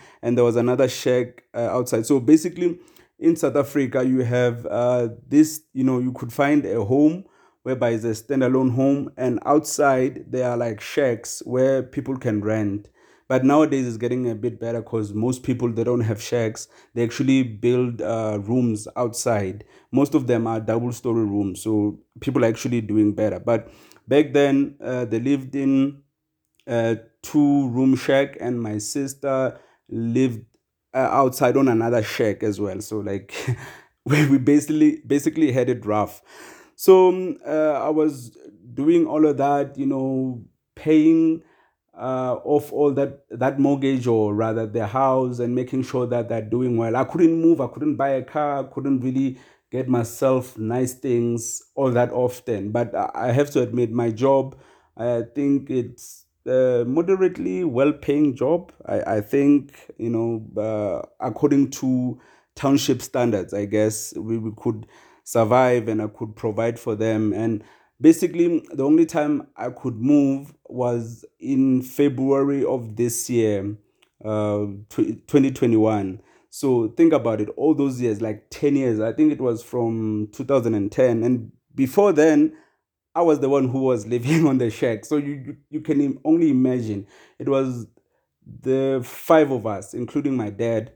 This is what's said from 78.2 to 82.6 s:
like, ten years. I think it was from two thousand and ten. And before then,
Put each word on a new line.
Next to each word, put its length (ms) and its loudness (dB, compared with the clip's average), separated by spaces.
like, 260 -6
ten 260 0
years. 260 0
I 120 -2
think 200 4
it 80 -6
was 220 -2
from 720 -4
two 120 -10
thousand 300 0
and 160 -2
ten. 320 2
And 300 0
before 400 4
then, 400 4